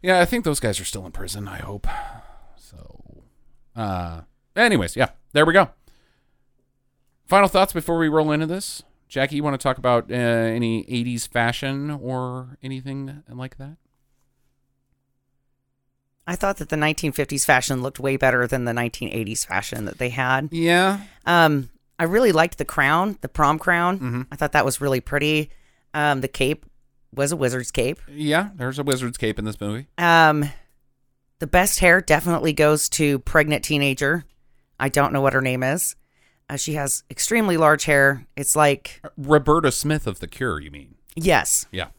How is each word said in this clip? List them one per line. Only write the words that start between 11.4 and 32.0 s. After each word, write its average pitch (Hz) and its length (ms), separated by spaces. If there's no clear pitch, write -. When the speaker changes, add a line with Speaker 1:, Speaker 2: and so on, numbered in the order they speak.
Speaker 1:
or 127 720
anything 135 680
like 123 300
that? 143 180
Speaker 2:
I 175 100
thought 196 220
that 151 100
the 160 80
nineteen 151 360
fifties 143 340
fashion 131 360
looked 135 160
way 135 180
better 127 300
than 127 200
the 117 80
nineteen 120 380
eighties 107 320
fashion 101 420
that - 120
they 123 120
had. 131 420
Speaker 1:
Yeah. 175 480
Speaker 2:
Um, 156 460
I 165 60
really 208 280
liked 160 260
the 147 80
crown, 165 560
the - 60
prom 151 300
crown. 175 400
Speaker 1:
Mm-hmm. 123 320
Speaker 2:
I 143 60
thought 147 160
that 147 120
was 135 160
really 135 200
pretty. 151 500
Um, 147 260
the 131 80
cape - 380
was 143 180
a 175 40
wizard's 127 340
cape. 131 280
Speaker 1:
Yeah, 151 480
there's 131 220
a 147 40
wizard's 127 340
cape 110 220
in 110 80
this 107 140
movie. 107 260
Speaker 2:
Um, 160 480
the 165 80
best - 340
hair 180 220